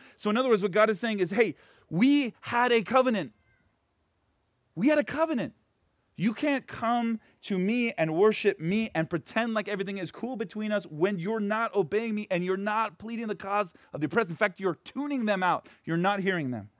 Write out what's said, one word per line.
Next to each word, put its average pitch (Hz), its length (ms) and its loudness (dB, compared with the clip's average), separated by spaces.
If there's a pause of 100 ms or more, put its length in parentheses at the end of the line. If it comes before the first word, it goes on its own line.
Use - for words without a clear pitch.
(160)
So - 120 -4
in 208 80 2
other 262 120 2
words, 214 140 4
what 196 100 0
God 214 180 6
is 196 80 0
saying 220 220 -2
is, 170 100 0
"Hey, 202 240 2 (340)
we 254 520 4
had 240 320 2
a 233 100 4
covenant. 226 500 2 (1400)
We 196 140 2
had 302 100 4
a 254 60 2
covenant. 269 500 -2 (640)
You 208 180 0
can't 277 320 -2
come 233 540 -2 (220)
to 196 140 -4
me 226 360 0
and 160 240 -2
worship 208 420 4
me 196 340 -2
and 160 160 -2
pretend 226 460 -4
like 214 140 -4
everything 196 300 -6
is 170 120 -8
cool 247 240 -8
between 214 380 -6
us 202 160 0
when 175 320 -2
you're 214 180 -2
not 214 380 -2
obeying 208 400 0
me 208 120 -4
and 175 160 0
you're 185 120 0
not 214 420 -2
pleading 226 300 -8
the 202 80 -4
cause 196 360 -2 (200)
of 147 80 -8
the 151 60 0
oppressed. 190 220 0
In 165 60 -8
fact, 208 240 -2
you're 185 160 -2
tuning 269 520 -6
them 190 180 0
out. 165 240 0 (160)
You're 160 120 -2
not 196 220 0
hearing 175 320 -2
them." 104 300 -8